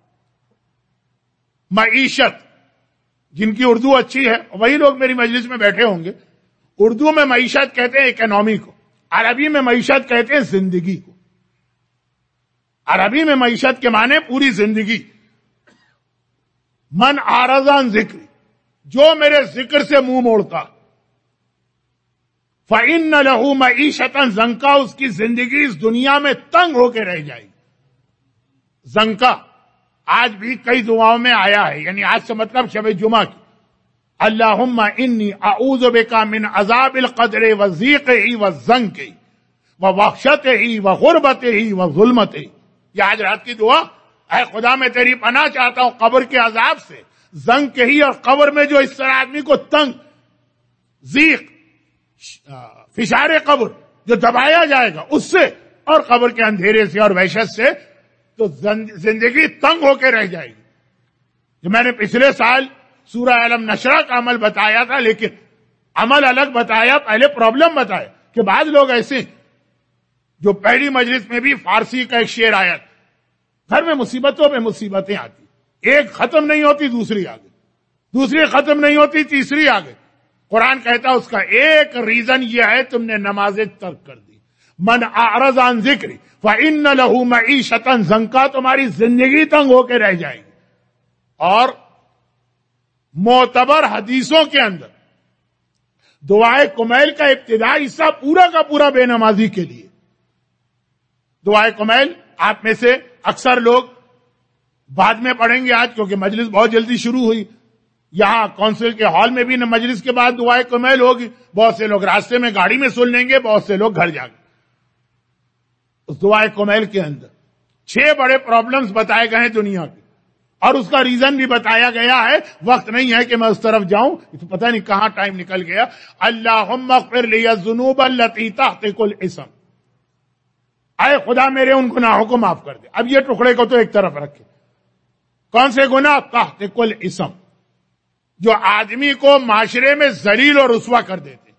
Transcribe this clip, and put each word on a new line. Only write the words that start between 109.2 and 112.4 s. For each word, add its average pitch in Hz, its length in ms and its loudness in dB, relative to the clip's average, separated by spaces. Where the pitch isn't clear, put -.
میں 247 140 -2
بھی 254 120 -2
نہ 247 100 -2
مجلس 233 360 -2
کے 254 100 -2
بعد 247 200 2
دعائے 240 320 0
کمیل 247 380 0
ہوگی، 247 280 0
بہت 226 200 4
سے 214 120 -6
لوگ 202 160 -2
راستے 202 340 0
میں 240 180 -2